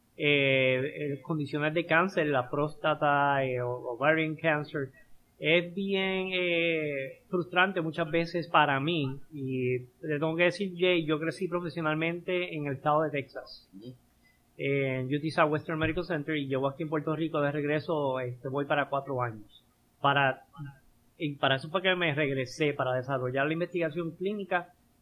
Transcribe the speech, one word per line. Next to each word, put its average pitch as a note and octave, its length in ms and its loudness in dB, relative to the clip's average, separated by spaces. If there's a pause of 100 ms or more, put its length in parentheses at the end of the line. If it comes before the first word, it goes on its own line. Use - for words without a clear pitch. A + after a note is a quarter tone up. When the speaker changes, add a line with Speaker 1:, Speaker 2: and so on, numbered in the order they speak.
(160)
Speaker 1:
eh, C#3 1000 2
eh, D3+ 80 -10
condiciones D3+ 500 -2
de E3+ 140 0
cáncer, E3+ 400 4
la C3 240 0
próstata, C#3+ 920 2
eh, B2+ 180 -2
o-, B2 320 -4
ovarian D#3 420 2
cancer. D3 540 -2 (500)
Es E3+ 360 2
bien, F#3+ 580 -2
eh, E3 880 0 (100)
frustrante F3+ 520 2
muchas D#3+ 280 -2
veces E3 380 -2
para D3 320 4
mí, C#3+ 400 -2 (120)
y C3 460 -2
le D3 420 -6
tengo D#3+ 160 0
que F3 100 4
decir, F3+ 300 0
Jay, F3 300 2
yo D3+ 140 0
crecí D#3+ 280 -4
profesionalmente E3+ 1080 -2
en D3 100 -4
el C#3+ 80 -2
estado D3+ 300 2
de D3+ 80 -2
Texas, - 680 -8
Speaker 2:
Ujú. A#2+ 160 -14 (640)
Speaker 1:
en C#3 480 0
U C#3 160 -2
T D#3 80 -2
Southwestern D#3 480 0
Medical D#3+ 280 0
Center, D#3 300 -2
y C#3+ 120 -2
llevo C3+ 200 2
aquí C#3 140 -4
en D#3 80 -6
Puerto D#3 260 -2
Rico D#3 240 -2
de C#3+ 120 2
regreso, D3 680 0
este, B2 280 -6
voy C#3+ 180 -2
para C#3+ 240 2
cuatro C#3 320 -2
años. A2 420 -8 (380)
Para, C#3 400 4 (800)
y D3 160 -4
para C3+ 220 2
eso C#3 120 -8
fue F3+ 140 -2
que F#3 100 4
me E3+ 220 0
regresé, C#3 580 0
para B2+ 220 0
desarrollar B2+ 500 0
la D#3 80 0
investigación E3 640 -4
clínica F#3+ 580 -4 (280)